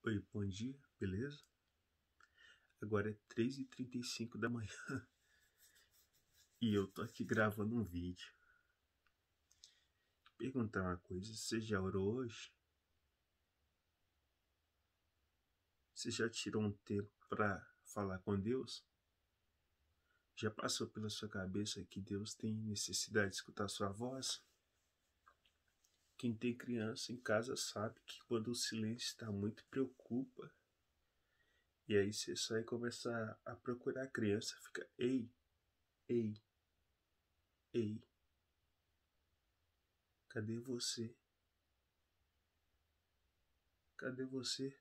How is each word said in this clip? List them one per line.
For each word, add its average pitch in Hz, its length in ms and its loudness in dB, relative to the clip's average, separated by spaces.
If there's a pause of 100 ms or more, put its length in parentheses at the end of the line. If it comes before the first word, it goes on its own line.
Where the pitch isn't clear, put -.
Oi, 101 240 2
bom 101 140 0
dia, 113 320 -4 (220)
beleza? 113 420 -2 (1400)
Agora 107 300 2
é 104 40 -6 (140)
três 131 300 2
e 135 60 -4
trinta 123 340 -6
e 120 60 -4
cinco - 340 -4
da 117 100 0
manhã 117 200 -2
<laughs> - 420 -6 (1500)
e 110 100 6
eu 101 140 6
tô - 160 -8
aqui - 220 -4
gravando 110 500 4
um 117 80 4
vídeo. 87 500 -4 (2000)
Perguntar 113 440 2
uma 90 160 2
coisa, 98 360 -6
você 113 260 0
já 107 220 2
orou 98 360 2
hoje? 120 340 -6 (3500)
Você - 200 -4
já 113 180 2
tirou 107 320 0
um 104 100 4 (120)
tempo 104 260 0 (180)
pra 101 400 2 (140)
falar 95 380 -2
com 101 180 2
Deus? 120 480 -2 (1500)
Já 107 160 2
passou - 340 0
pela 107 240 -4
sua 107 180 -4
cabeça 98 560 -2
que - 160 -8
Deus 101 320 -2
tem 110 220 -2
necessidade 104 760 2
de - 80 -6
escutar - 280 -2
sua 98 240 0
voz? 127 500 -2 (1800)
Quem 120 160 2
tem 120 220 0
criança 113 560 -2
em 123 60 -4
casa 113 380 4
sabe - 500 -2
que - 180 -10
quando 113 260 0
o 117 40 0
silêncio 113 640 -2
tá 110 120 -6
muito, 101 360 0
preocupa. 131 840 -2 (1400)
E 107 80 6
aí 101 160 8
você - 220 -2
sai 113 280 0
e - 20 -4
começa 117 800 -2
a, 123 80 -6
a 113 40 -8
procurar 127 480 -2
a 135 40 -8
criança, 110 540 2
fica, - 260 -8 (100)
"Ei, 123 320 2 (800)
ei, 113 260 4 (1400)
ei, 107 280 2 (2250)
cadê 113 300 -2
você? 120 560 -2 (2750)
Cadê 127 260 -4
você?" 131 560 -2